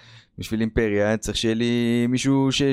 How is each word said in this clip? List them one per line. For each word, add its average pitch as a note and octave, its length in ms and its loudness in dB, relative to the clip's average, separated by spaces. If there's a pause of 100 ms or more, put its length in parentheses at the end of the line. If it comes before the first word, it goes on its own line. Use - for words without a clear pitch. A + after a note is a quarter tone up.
(380)
בשביל A2 240 -4
אימפריה A2 560 0
צריך - 200 -6
שיהיה A2+ 180 0
לי A#2+ 540 0
מישהו C3+ 420 2
ש-, C#3+ 220 0